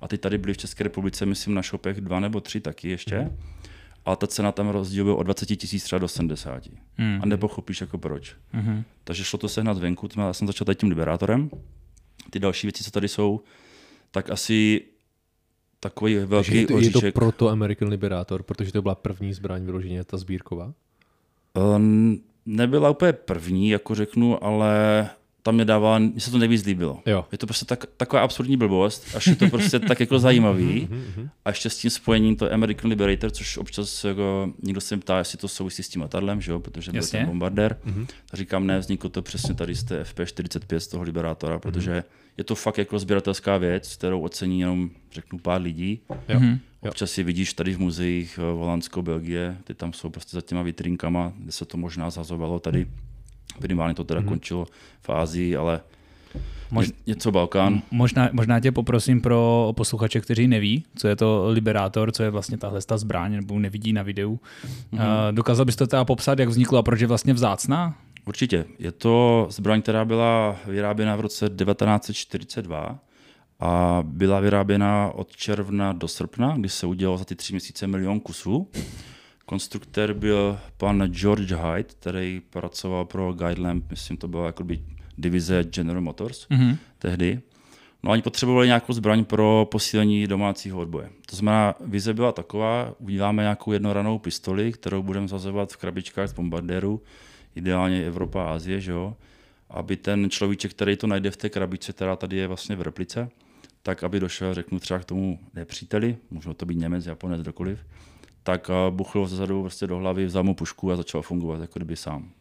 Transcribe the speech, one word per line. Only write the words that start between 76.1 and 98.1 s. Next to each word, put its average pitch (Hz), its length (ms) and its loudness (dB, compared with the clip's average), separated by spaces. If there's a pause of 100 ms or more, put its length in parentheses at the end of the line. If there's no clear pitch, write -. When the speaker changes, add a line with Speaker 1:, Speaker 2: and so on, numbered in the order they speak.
Speaker 1:
kdy 98 120 -2
se - 180 -4
udělalo 92 300 0
za 95 80 -6
ty 92 100 -10
tři - 180 -10
měsíce - 340 -6
milion 98 320 -2
kusů. 120 480 -4 (800)
Konstruktér 104 680 -4
byl 101 460 2 (180)
pan 101 300 2
George 95 440 2
Hyde, 85 320 -2
který 92 680 -6
pracoval 90 560 -4
pro 92 280 -4
Guidelamp, 87 580 -2
myslím, - 260 -10
to - 100 -10
byla 85 180 -4
jakoby 85 340 -6 (380)
divize 87 460 2
General 85 380 -4
Motors 90 480 -8
Speaker 3:
Mhm. 127 280 6 (220)
Speaker 1:
tehdy. 90 400 0 (640)
No 87 60 -4
a 104 40 6
oni 113 80 4
potřebovali 123 460 4
nějakou 120 260 4
zbraň 110 320 4
pro 107 460 6
posílení 107 560 2
domácího 98 520 -2
odboje. 82 300 -6 (200)
To - 60 -12
znamená, 104 400 4 (100)
vize 101 280 -2
byla 117 180 2
taková: 113 680 -4
uděláme 101 440 0
nějakou 104 280 0
jednoranou 104 480 0
pistoli, 95 520 -4
kterou 98 320 -6
budeme 98 240 -2
zazovat 98 460 -6
v - 40 -20
krabičkách 92 520 -6
z - 40 -14
bombardéru, 87 680 -4 (540)
ideálně 92 500 0
Evropa 87 380 -4